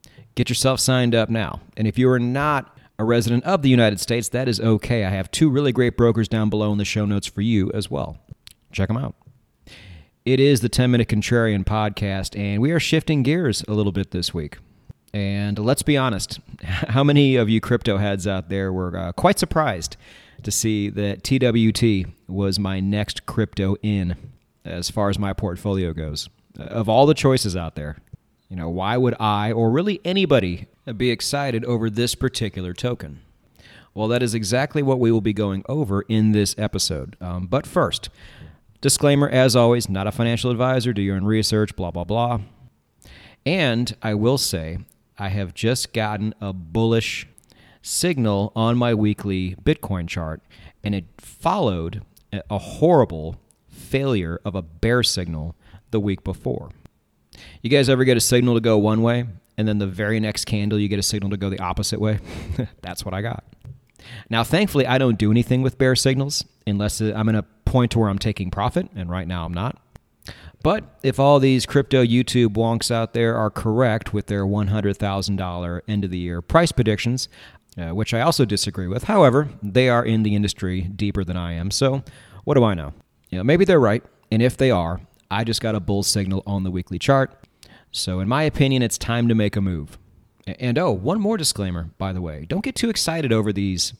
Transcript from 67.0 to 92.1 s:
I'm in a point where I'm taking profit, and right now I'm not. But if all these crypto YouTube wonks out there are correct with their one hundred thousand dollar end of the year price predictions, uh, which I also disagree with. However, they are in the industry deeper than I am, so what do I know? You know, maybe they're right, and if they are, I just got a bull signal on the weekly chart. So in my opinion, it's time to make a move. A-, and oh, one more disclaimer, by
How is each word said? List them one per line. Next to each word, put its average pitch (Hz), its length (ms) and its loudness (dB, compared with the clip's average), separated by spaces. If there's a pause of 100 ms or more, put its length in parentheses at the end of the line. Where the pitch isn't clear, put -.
I'm 107 300 0
in 107 40 4
a 104 100 0 (200)
point 123 320 2
where 110 120 4
I'm 98 100 -2
taking 98 320 -4
profit, 123 440 -2
and 90 160 -8
right 90 160 -4
now 87 180 -6
I'm 87 100 -6
not. 98 240 -6 (840)
But 190 220 0 (180)
if 135 160 0
all 139 220 6
these 131 260 4
crypto 135 380 4
YouTube 117 500 2
wonks 113 360 0
out 113 220 -2
there 117 240 0
are 107 140 0
correct 113 640 0
with 101 140 -4
their 101 180 -2
one 101 220 0
hundred 101 280 0
thousand 98 400 -2
dollar 87 520 -6
end 104 160 -2
of 90 60 -4
the 90 80 -6
year 87 220 -6
price 165 300 2
predictions, 117 580 0 (480)
uh, 85 180 -8
which 107 200 -4
I 117 60 0
also 147 240 2
disagree 98 420 -2
with. 98 180 -6
However, 151 440 4 (140)
they 123 260 2
are 120 160 4
in 110 180 2
the 104 140 2
industry 95 460 -2
deeper 98 420 -4
than 87 120 -4
I 85 180 -6
am, 87 160 -4
so 135 340 0 (400)
what 147 100 2
do 123 100 6
I 104 100 4
know? 80 200 -8 (340)
You 87 100 -6
know, 92 60 -2
maybe 170 200 4
they're 175 160 6
right, 113 220 4 (280)
and 110 100 2
if 123 160 2
they 131 140 4
are, 87 300 0 (300)
I 107 140 -2
just 110 160 -4
got 110 140 -2
a 104 60 -2
bull 101 220 0
signal 95 440 -2
on 98 160 -4
the 92 80 -4
weekly 90 280 -6
chart. 135 360 2 (560)
So 92 300 -4
in 95 80 -4
my 143 160 0
opinion, 135 380 2
it's 113 160 -2
time 120 300 -2
to 113 60 4
make 104 220 0
a 104 40 -2
move. 87 380 -4 (480)
A-, - 160 -12
and 123 160 0
oh, 170 140 2
one 123 280 -2
more 214 160 0
disclaimer, 90 640 -4
by 95 140 -4